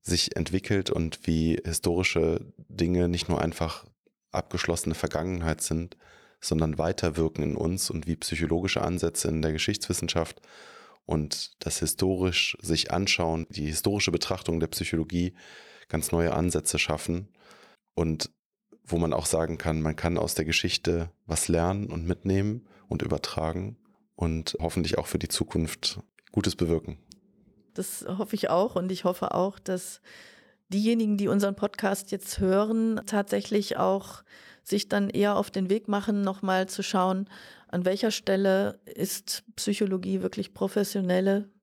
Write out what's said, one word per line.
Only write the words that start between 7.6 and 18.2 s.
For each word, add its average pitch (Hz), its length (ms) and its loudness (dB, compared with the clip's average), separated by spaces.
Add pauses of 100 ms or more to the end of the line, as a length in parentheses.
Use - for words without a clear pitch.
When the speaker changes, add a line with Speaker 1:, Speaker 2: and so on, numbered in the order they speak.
Speaker 1:
und 80 160 -4
wie 82 120 0
psychologische 85 640 0
Ansätze 85 480 0
in 80 120 0
der 78 120 2
Geschichtswissenschaft - 880 -2 (640)
und - 540 -2
das - 200 -4
historisch 92 840 0
sich 82 300 0
anschauen, 82 580 0
die 73 160 -4
historische 95 460 0
Betrachtung 82 500 0
der 80 60 2
Psychologie 87 680 -2 (560)
ganz - 240 -2
neue 85 200 2
Ansätze 82 460 0
schaffen 85 480 -2 (680)
und 82 360 0 (560)